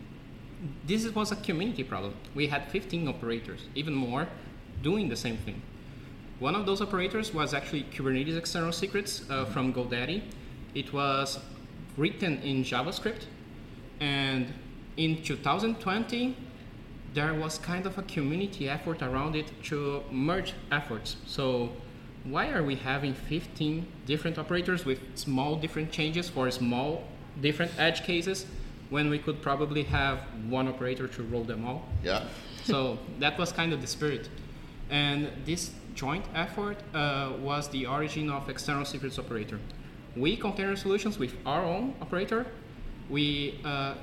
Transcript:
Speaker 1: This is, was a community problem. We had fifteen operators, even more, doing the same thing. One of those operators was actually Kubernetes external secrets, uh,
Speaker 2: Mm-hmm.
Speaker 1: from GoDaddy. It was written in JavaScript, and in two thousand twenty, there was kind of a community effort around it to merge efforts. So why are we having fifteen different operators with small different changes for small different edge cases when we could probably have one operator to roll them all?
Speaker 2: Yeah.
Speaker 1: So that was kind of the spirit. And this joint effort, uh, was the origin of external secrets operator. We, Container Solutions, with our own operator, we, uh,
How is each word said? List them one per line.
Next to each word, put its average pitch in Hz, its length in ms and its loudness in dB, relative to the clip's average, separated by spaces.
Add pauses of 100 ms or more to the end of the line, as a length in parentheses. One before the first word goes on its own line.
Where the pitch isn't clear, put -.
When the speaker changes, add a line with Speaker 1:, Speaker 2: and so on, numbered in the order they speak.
(840)
Speaker 1:
This 220 200 2
is, 220 100 -2
was 214 160 2
a 202 60 -2
community 180 480 0
problem. 101 280 -2 (220)
We 143 120 4
had 143 220 0
fifteen 170 380 0
operators, 117 540 -2 (140)
even 147 180 -2
more, 131 340 0 (560)
doing 185 240 4
the 120 80 0
same 113 220 -2
thing. 104 240 -6 (760)
One 135 140 2
of 202 120 2
those 196 160 4
operators 202 520 0
was 147 200 2
actually 139 300 0 (100)
Kubernetes 139 440 2
external 165 360 0
secrets, 202 480 0
uh, 135 240 0
Speaker 2:
Mm-hmm. 104 80 -2
Speaker 1:
from 127 200 4
GoDaddy. 127 480 0 (540)
It 139 160 -2
was 139 480 4 (560)
written 147 460 2
in 135 240 2
JavaScript, 151 580 0 (800)
and 139 520 2 (440)
in 160 260 4
two 139 140 0
thousand 208 420 4
twenty, 233 560 2 (800)
there 151 200 4
was 160 240 0
kind 180 280 -2
of 185 120 -4
a 185 60 -2 (120)
community 160 520 2
effort 156 340 -2
around 139 360 2
it 151 100 -2 (220)
to 143 420 0
merge 160 420 2 (200)
efforts. 120 420 0 (100)
So 123 440 2 (560)
why 170 260 2
are 190 120 4
we 139 120 2
having 135 380 0
fifteen 160 760 0 (180)
different 151 320 2
operators 175 460 2
with 131 160 2 (160)
small 143 400 2
different 156 340 -2
changes 160 400 0
for 127 220 2
small 127 520 2 (360)
different 151 380 4
edge 165 260 4
cases 185 420 0 (440)
when 147 180 4
we 147 120 4
could 147 200 0
probably 147 440 2
have 139 340 4 (320)
one 131 180 4
operator 127 400 0
to - 140 -6
roll 117 220 0
them 113 200 -2
all? 131 200 -2 (200)
Speaker 2:
Yeah. 95 200 4 (400)
Speaker 1:
So 131 340 4 (220)
that 147 180 4
was 170 140 2
kind 165 200 2
of 139 100 2
the 127 60 -4
spirit. 143 400 0 (600)
And 143 400 4 (160)
this 165 240 0 (240)
joint 147 400 0
effort, 202 440 0 (180)
uh, 139 440 2
was 143 300 0
the 131 160 0
origin 151 460 2
of 139 180 -2
external 143 360 0
secrets 135 340 -4
operator. 107 400 -4 (580)
We, 156 180 6
Container 196 400 2
Solutions, 208 440 2
with - 160 0 (100)
our 143 180 4
own 202 380 0
operator, 202 460 0 (640)
we, 143 520 2
uh, 139 400 0